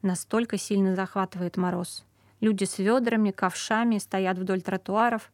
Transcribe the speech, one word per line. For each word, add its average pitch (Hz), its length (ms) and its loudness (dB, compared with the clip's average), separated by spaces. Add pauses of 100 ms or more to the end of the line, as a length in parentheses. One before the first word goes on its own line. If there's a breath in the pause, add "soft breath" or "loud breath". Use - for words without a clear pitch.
Настолько 208 560 -2
сильно 196 360 2
захватывает 185 600 -4
мороз. 180 480 -2 (360 soft breath)
Люди 214 240 2
с - 140 -6
ведрами, 220 540 2
ковшами 220 640 0
стоят 190 400 -2
вдоль 185 240 -2
тротуаров 220 720 0